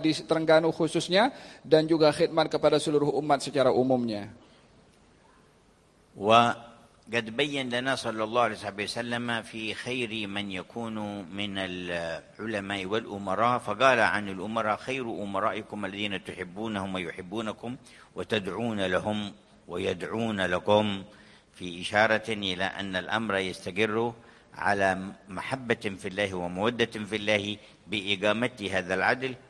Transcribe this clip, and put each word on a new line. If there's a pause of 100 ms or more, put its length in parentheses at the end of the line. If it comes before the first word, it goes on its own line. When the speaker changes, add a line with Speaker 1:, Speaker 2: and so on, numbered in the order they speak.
Speaker 1:
di (160)
Terengganu
khususnya (320)
dan
juga
khidmat
kepada
seluruh
umat
secara
umumnya. (1900)
Speaker 2:
وقد
بين
لنا
صلى
الله
عليه
وسلم (200)
في
خير
من
يكون (340)
من
العلماء (100)
والأمراء،
فقال
عن
الأمراء:
"خير
أمرائكم
الذين (100)
تحبونهم
ويحبونكم (480)
وتدعون
لهم (500)
ويدعون
لكم"، (680)
في (140)
إشارة
إلى
أن
الأمر (120)
يستقر (600)
على (420)
محبة (180)
في
الله
ومودة (120)
في
الله (420)
بإقامة (160)
هذا
العدل، (180)